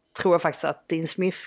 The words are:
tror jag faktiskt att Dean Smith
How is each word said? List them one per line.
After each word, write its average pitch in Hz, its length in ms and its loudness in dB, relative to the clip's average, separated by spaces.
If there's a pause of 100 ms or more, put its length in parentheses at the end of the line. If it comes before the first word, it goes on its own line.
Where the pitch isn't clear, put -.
(220)
tror 185 120 4
jag 170 80 4
faktiskt 160 240 0
att - 240 -4
Dean 165 180 -2
Smith 185 400 -2